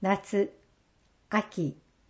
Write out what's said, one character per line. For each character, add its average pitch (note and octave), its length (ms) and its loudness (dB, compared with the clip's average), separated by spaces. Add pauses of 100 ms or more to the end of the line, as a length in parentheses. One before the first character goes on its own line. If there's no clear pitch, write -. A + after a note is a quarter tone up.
夏、 G3 500 0 (800)
秋、 F3+ 480 -2 (340)